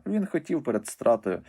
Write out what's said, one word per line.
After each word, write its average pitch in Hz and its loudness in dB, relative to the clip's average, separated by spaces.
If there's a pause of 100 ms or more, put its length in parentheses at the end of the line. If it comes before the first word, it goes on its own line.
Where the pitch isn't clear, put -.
Він 202 0
хотів - -2
перед 110 -2
стратою 101 0